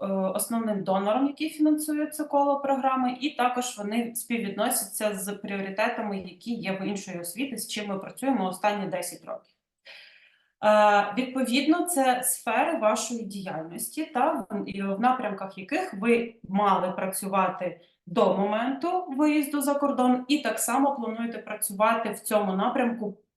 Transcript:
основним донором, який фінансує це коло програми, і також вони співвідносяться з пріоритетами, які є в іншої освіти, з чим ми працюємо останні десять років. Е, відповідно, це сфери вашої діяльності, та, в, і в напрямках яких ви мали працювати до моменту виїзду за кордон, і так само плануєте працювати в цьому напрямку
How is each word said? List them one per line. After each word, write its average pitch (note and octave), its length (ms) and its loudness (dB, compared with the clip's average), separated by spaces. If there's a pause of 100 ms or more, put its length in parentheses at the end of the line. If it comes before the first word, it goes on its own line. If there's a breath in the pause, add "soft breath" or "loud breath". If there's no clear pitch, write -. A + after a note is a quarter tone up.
(340)
основним G#3+ 500 -2
донором, G3+ 420 2
який D4+ 240 -2
фінансує D4+ 560 2
це D4+ 180 -6
коло C#4+ 360 2
програми, C4 600 0
і D4 100 -2
також B3 480 -2
вони A3+ 360 -2
співвідносяться G#3+ 1000 -2
з F#3+ 180 -6
пріоритетами, G3+ 840 -4
які F#3 360 -8
є F#3+ 180 -4
в F#3+ 100 -4
іншої F#3+ 380 -6
освіти, A#3 380 -6
з - 100 -8
чим G#3 200 -6
ми F#3+ 100 -4
працюємо A3+ 500 -2
останні G3+ 380 0
десять F3 380 -6
років. - 300 -12 (1120 soft breath)
Е, G#3 540 6
відповідно, C4+ 680 2
це B3+ 360 2
сфери C4 560 0
вашої A3+ 440 0
діяльності, F#3 840 -8
та, D4 280 2
в, G#3 340 -6
і G3 160 -6
в G3 180 -2
напрямках G3+ 580 0
яких E4 360 -4
ви A#3 400 2 (140)
мали F#3 440 2
працювати F#3 880 -2 (260 soft breath)
до F#3 300 4
моменту C4+ 720 0
виїзду C#4+ 540 2
за C#4 120 2
кордон, B3+ 540 2
і D4 100 4
так A3 200 -2
само C4+ 380 2
плануєте A#3 420 -6
працювати G#3+ 720 0
в G3 100 -8
цьому G3+ 320 2
напрямку G#3+ 640 0 (180)